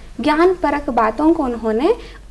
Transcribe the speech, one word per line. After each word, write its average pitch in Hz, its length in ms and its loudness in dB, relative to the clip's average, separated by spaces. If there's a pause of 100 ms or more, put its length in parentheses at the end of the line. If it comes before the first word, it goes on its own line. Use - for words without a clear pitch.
(220)
ज्ञान 311 320 4
परक 294 360 -2
बातों 240 440 2
को 320 100 -2
उन्होंने 233 520 0 (360)